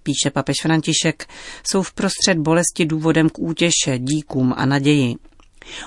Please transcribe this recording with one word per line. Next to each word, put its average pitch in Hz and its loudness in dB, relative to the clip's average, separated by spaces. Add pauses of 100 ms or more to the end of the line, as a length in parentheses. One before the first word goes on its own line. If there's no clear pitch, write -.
píše 139 -2
papež 139 -2
František, 160 0 (420)
jsou 190 2
vprostřed 190 0
bolesti 165 2
důvodem 156 2
k - -6
útěše, 165 0
díkům 131 -2
a - 0
naději. 139 2 (720)